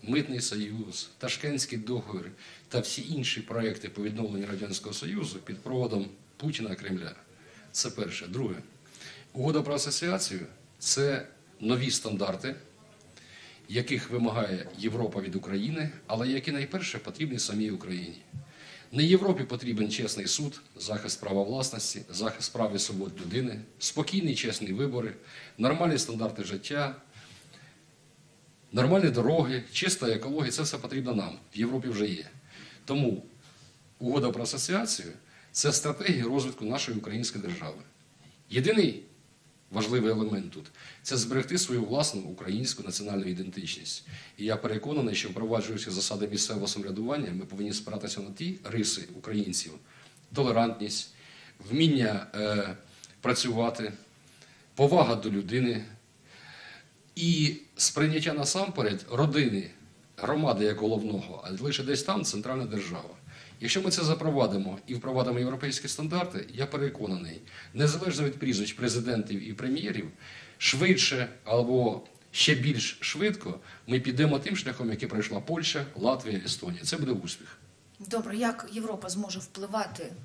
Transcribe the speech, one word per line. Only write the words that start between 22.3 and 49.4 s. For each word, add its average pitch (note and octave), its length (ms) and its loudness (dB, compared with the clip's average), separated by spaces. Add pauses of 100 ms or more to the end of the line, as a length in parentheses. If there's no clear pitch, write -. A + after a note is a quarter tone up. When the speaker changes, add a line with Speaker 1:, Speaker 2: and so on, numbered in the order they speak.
Speaker 1:
прав G#2+ 240 0
і - 20 0
свобод F#2+ 420 -2
людини, G#2+ 400 -2 (180)
спокійні, D#3+ 560 0
чесні G#2+ 380 -2
вибори, A#2 420 0 (440)
нормальні D3+ 400 4
стандарти A2 460 -2
життя, C3+ 520 -2 (1800)
нормальні D3+ 380 6
дороги, B2 640 4
чиста F3+ 360 0
екологія. B2+ 440 0
Це D#3 100 -2
все D3+ 160 -2
потрібно B2 360 -2
нам. F2+ 240 -2 (160)
В G#2 40 -6
Європі B2 300 0
вже G#2 200 2
є. E2 220 -4 (540)
Тому C3+ 400 2 (760)
угода B2+ 320 2
про A#2 120 -2
асоціацію — C#3 720 -2 (400)
це C#3+ 200 4
стратегія D3+ 520 2
розвитку B2+ 400 0
нашої A#2 340 -2
української G#2+ 460 -4
держави. D#2+ 340 -6 (720)
Єдиний D3 520 4 (680)
важливий A2 400 2
елемент G#2 400 0
тут — D2+ 140 -14 (380)
це C3 140 -2
зберегти B2+ 420 2
свою B2 260 2
власну A#2 360 0
українську G2 640 -4
національну G2 420 -4
ідентичність. - 800 -6 (340)
І G#2 60 -6
я G#2+ 120 2
переконаний, A#2 580 0
що, G#2 140 -2
впроваджуючи G#2+ 640 -2
засади G2 380 -2
місцевого G2+ 380 -2
самоврядування, G#2 680 -2
ми F#2+ 120 -4
повинні G2 280 -6
спиратися G#2 480 -6
на G2+ 100 -8
ті E3+ 340 -6
риси G#2 520 -2
українців: F#2+ 560 -2 (600)